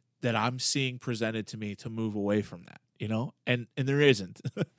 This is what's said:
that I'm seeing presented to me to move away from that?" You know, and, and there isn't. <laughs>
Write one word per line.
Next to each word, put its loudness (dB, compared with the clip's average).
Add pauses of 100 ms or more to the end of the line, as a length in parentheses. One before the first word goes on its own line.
(220)
that 0
I'm 2
seeing -2
presented -2
to -10
me -6
to -12
move -4
away 2
from -8
that?" -20 (180)
You -6
know, -2 (120)
and, 0 (100)
and -2
there 2
isn't. 4
<laughs> -4 (120)